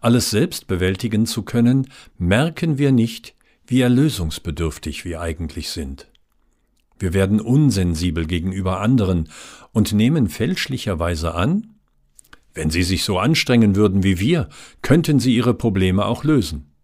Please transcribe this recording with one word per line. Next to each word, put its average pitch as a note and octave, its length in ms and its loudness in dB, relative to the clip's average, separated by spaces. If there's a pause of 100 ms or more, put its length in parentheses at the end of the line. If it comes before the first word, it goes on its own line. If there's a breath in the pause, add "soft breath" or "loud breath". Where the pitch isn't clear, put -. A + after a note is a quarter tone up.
alles A#2+ 260 2
selbst - 380 -2
bewältigen G2 580 0
zu A2 200 -6
können, B2 440 2 (300 loud breath)
merken C#3+ 580 0
wir C#3 160 2
nicht, A2+ 420 0 (320)
wie B2 140 2
erlösungsbedürftig F2 1300 -2
wir E2 160 -8
eigentlich D#2+ 480 -8
sind. C#2 380 -10 (920)
Wir F2 160 -4
werden G2 260 2
unsensibel F2+ 840 2
gegenüber F#2 540 -4
anderen G2 480 0 (440 loud breath)
und G#2 200 0
nehmen A#2 360 2
fälschlicherweise F2 1040 -4
an, C#3+ 400 -2 (800)
wenn D#2 160 -4
sie F2+ 140 0
sich F2 180 -2
so G2 160 -2
anstrengen A#2 560 2
würden G2 300 2
wie F#2 160 2
wir, D3+ 280 0 (340 loud breath)
könnten D#3 360 4
sie B2 160 2
ihre A#2 180 2
Probleme F#2+ 520 0
auch A2+ 180 -4
lösen. F2+ 480 0 (140)